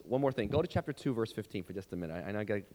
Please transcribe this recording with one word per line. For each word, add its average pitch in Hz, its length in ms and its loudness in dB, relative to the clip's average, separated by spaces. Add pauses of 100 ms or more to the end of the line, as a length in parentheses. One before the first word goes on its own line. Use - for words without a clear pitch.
one 120 160 2
more 139 120 4
thing. 107 160 0
Go 139 120 4
to 175 80 0
chapter 170 240 0
two, 135 220 0
verse 110 180 0
fifteen 101 320 -4
for - 80 -12
just 95 200 -6
a 90 40 -4
minute. 85 280 -2
I, 82 40 -4
I 98 40 -2
know 104 80 0
I 107 40 0
gotta 101 180 0 (120)